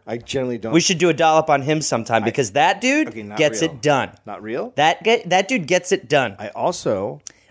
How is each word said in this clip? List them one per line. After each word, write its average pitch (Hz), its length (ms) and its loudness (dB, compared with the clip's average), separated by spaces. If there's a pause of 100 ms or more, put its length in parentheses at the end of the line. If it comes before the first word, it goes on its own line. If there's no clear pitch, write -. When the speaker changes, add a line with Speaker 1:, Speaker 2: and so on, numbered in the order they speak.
Speaker 1:
I 117 120 -8
generally 123 400 -4
don't. 113 160 -4
Speaker 2:
We 170 80 6
should 175 160 0
do 175 100 2
a 165 60 4
dollop 160 360 4
on 139 120 4
him 156 200 0
sometime 113 420 0
Speaker 1:
I - 20 -4
Speaker 2:
because 113 260 0
that 175 300 2
dude 269 260 0
Speaker 1:
Okay, 110 160 -12
not 104 140 -10
Speaker 2:
gets 147 240 0
Speaker 1:
real. 160 100 0
Speaker 2:
it 127 100 -16
done. 127 300 2 (140)
Speaker 1:
Not 101 180 -14
real? 143 320 -6
Speaker 2:
That 160 260 2
ge-, 226 260 2
that 190 200 2
dude 220 180 -2
gets 180 280 0
it 123 160 -2
done. 127 300 2
Speaker 1:
I 104 100 -10
also 123 720 -4 (300)